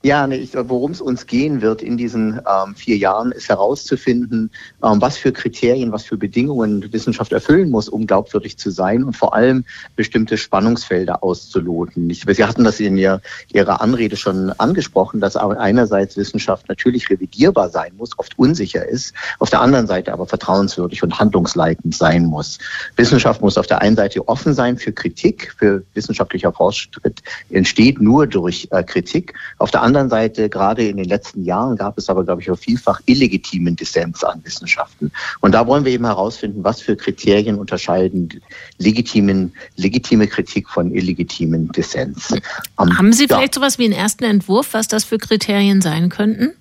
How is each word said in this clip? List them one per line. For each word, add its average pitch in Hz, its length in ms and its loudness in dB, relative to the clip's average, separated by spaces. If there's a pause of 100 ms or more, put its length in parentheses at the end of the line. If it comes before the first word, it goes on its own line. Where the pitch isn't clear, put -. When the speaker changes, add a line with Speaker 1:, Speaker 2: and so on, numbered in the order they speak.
Speaker 1:
Ja, 143 220 2
nee, 135 80 -2
ich, 131 180 -8
worum 127 380 -2
es - 80 -12
uns - 280 -6
gehen 135 340 0
wird 110 200 0
in 120 140 -4
diesen, 110 440 -2
ähm, 98 360 -2
vier 110 220 -2
Jahren, 101 340 0
ist - 160 -12
herauszufinden, 117 1040 -2 (320)
ähm, 107 160 4
was 131 160 0
für 131 160 0
Kriterien, 120 640 0
was 107 100 -8
für - 140 -6
Bedingungen 107 720 -2
Wissenschaft 113 400 -4
erfüllen 156 380 4
muss, 107 180 0
um 110 180 -4
glaubwürdig 104 520 0
zu - 120 -6
sein 95 360 0
und 127 100 -4
vor - 180 0
allem 127 300 2 (320)
bestimmte 110 420 -2
Spannungsfelder 95 840 0
auszuloten. 85 840 -4
Ich, 87 180 -8
Sie 101 160 2
hatten 117 220 2
das 107 160 0
in 98 160 2
Ihr, 95 240 2 (320)
Ihrer 98 260 2
Anrede 110 380 0
schon 95 320 -2
angesprochen, 110 720 0
dass 98 160 0
aber 104 200 0
einerseits 101 600 2
Wissenschaft 101 500 -4
natürlich 123 420 -2
revidierbar 101 600 2
sein 87 280 -6
muss, 117 220 -12
oft - 180 -10
unsicher 165 480 2
ist, - 280 -6 (260)
auf - 120 0
der 107 100 2
anderen 120 260 4
Seite 92 240 -2
aber 90 160 -6
vertrauenswürdig 92 720 -2
und 85 160 -2
handlungsleitend 85 800 0
sein 85 300 4
muss. 76 340 -4 (380)
Wissenschaft 123 420 4
muss 98 180 2
auf - 100 0
der - 140 2
einen 107 140 4
Seite 101 320 0
offen 143 260 0
sein 123 240 0
für 110 140 -6
Kritik, - 680 -4
für 98 240 2 (120)
wissenschaftlicher - 580 -2
Fortschritt - 680 -2 (300)
entsteht 107 500 2
nur 127 260 6
durch, 90 440 -4
äh, 90 120 2
Kritik. - 500 -4 (260)
Auf 110 120 0
der - 100 2
anderen 131 280 4
Seite, 110 400 0
gerade 104 380 0
in 98 100 -4
den 92 80 -4
letzten - 380 -4
Jahren, 107 320 -2
gab 101 240 -6
es 98 100 -6
aber, 92 140 2
glaube 87 180 -2
ich, 92 80 -8
auch 90 80 0
vielfach 113 480 -2
illegitimen 92 680 2
Dissens 85 480 -4
an 80 200 -4
Wissenschaften. - 680 -6 (280)
Und 98 120 4
da 113 160 4
wollen 139 180 2
wir 131 60 2
eben 120 140 0
herausfinden, 101 580 -4
was 110 180 -2
für 104 140 0
Kriterien 104 640 0
unterscheiden 90 840 -2 (380)
legitimen, 98 760 2 (220)
legitime 107 500 2
Kritik - 420 -4
von 87 280 -2
illegitimen 85 800 -2
Dissens. - 580 -6
Ähm, - 640 -2
Speaker 2:
Haben 202 160 6
Sie 262 140 4
Speaker 1:
ja. 240 100 4
Speaker 2:
vielleicht 269 160 0
sowas 277 240 0
wie 247 80 2
einen 202 80 2
ersten 196 300 -2
Entwurf, 208 480 2
was 220 160 -2
das 214 160 -2
für 220 160 -2
Kriterien 202 640 2
sein 165 260 2
könnten? 220 520 0